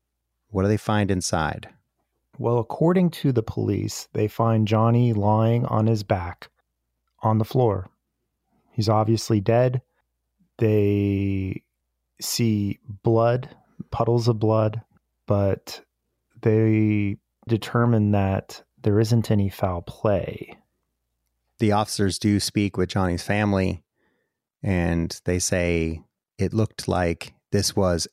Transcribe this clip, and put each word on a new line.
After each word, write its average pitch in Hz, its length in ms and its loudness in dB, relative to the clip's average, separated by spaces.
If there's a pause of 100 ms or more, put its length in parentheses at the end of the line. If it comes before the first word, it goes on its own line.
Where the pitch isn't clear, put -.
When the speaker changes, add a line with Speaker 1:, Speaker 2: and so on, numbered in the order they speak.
(480)
Speaker 1:
What 95 140 -2
do 98 80 2
they 107 80 2
find 104 340 0
inside? 82 560 -2 (680)
Speaker 2:
Well, 120 220 0
according 175 520 0
to 139 220 -2
the 113 100 0
police, 104 680 -4
they 107 160 0
find 113 360 2
Johnny 117 460 2
lying 110 540 2
on 110 220 0
his 110 160 0
back 87 460 -6 (680)
on 110 180 0
the 110 60 2
floor. 107 460 -2 (800)
He's 104 160 -2
obviously 110 540 2
dead. 123 400 2 (760)
They 101 1080 0 (560)
see 107 580 -2 (240)
blood 120 460 2 (420)
puddles 117 360 0
of 113 120 0
blood, 110 420 0 (460)
but 101 540 -2 (600)
they 107 760 2 (300)
determine 113 640 0
that 98 520 -2 (180)
there 104 180 2
isn't 113 320 2
any 101 180 2
foul 90 320 -4
play. - 760 -4 (1040)
Speaker 1:
The 107 120 2
officers 101 480 0
do 104 200 2
speak 101 380 -2
with 92 120 0
Johnny's 90 340 -2
family, 98 600 0 (800)
and 85 640 -2
they 90 140 0
say 85 600 -2 (360)
it 92 160 -4
looked - 340 -4
like 90 460 -4 (180)
this 101 240 -2
was 90 380 0